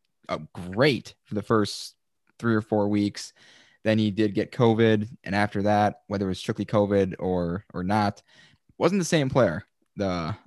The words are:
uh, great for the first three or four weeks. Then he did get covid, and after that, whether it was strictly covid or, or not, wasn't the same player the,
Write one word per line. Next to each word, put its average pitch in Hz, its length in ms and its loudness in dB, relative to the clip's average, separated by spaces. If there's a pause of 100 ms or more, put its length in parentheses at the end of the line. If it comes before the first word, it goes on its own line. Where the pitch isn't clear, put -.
(280)
uh, 85 120 -4 (320)
great 123 420 0 (100)
for - 120 -12
the 101 60 -2
first - 540 -2 (420)
three 117 160 0
or 107 80 2
four 104 280 0
weeks. 104 420 -2 (540)
Then 110 120 4
he 107 140 2
did 104 220 0
get 104 180 -2
covid, 110 560 4 (160)
and - 120 -6
after 104 260 0
that, 104 460 2
whether 101 180 -2
it 95 40 -2
was 92 100 -4
strictly 104 260 -6
covid 101 540 2
or, 90 440 -2 (100)
or 90 100 -6
not, 101 380 0 (560)
wasn't 180 220 0
the 170 60 -2
same 151 240 0
player 107 340 2 (320)
the, 90 400 -4 (120)